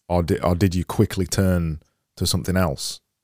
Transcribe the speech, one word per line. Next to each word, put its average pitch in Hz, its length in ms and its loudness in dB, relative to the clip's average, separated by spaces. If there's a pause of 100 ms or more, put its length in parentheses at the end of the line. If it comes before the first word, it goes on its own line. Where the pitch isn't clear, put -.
or 87 160 2
di-, 85 180 0
or 90 140 2
did 87 200 2
you 90 100 -2
quickly - 420 0
turn 87 560 0 (340)
to 90 100 -2
something 90 320 0
else 80 420 -2 (240)